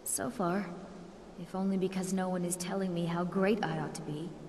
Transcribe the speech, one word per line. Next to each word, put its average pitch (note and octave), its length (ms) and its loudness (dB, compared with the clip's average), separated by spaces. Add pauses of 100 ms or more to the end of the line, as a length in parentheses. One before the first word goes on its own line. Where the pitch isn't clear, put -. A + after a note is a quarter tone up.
So - 260 -2
far, F#3 400 0 (680)
if F3 160 -10
only G3 220 2
because F#3+ 360 0
no F#3 160 2
one F3+ 140 0
is F3 120 0
telling F#3 380 0
me E3+ 120 2
how E3+ 180 2
great F#3+ 400 4
I D#3+ 160 0
ought D3 160 -2
to - 60 -6
be D#3 280 -4 (200)